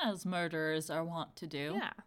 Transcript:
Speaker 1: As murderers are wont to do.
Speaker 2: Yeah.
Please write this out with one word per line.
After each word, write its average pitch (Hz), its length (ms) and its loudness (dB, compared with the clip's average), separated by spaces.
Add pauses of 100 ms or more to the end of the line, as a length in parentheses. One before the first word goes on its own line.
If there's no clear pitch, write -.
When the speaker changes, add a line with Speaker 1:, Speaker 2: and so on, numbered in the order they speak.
Speaker 1:
As 202 220 0
murderers 160 640 2
are 160 120 2
wont 170 340 -4
to 175 100 -8
do. 147 300 -2
Speaker 2:
Yeah. 226 140 -2 (160)